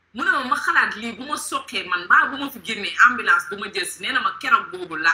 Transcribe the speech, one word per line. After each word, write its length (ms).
Mu 80
ne 80
ma 120
ma 120
xalaat 400
lii 200
bu 80
ma 140
soqee 500
man, 180
mbaa 220
bu 100
ma 120
fi 100
génnee 340
ambulance 440
du 80
ma 140
jël 140
si. 160
Nee 100
na 80
ma 220
keroog 300
boobu 260
la, 160